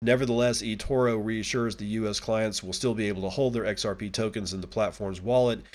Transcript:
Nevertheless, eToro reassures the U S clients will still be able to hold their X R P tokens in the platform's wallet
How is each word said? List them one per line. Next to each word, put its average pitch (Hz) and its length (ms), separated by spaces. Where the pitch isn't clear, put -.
Nevertheless, 120 600
eToro 113 600
reassures 110 500
the 107 120
U 110 220
S 104 120
clients 110 420
will 92 100
still 120 220
be 107 140
able 95 140
to 95 80
hold 131 240
their 110 120
X 104 180
R 101 120
P 104 120
tokens 101 460
in 95 60
the 90 80
platform's 98 520
wallet 120 420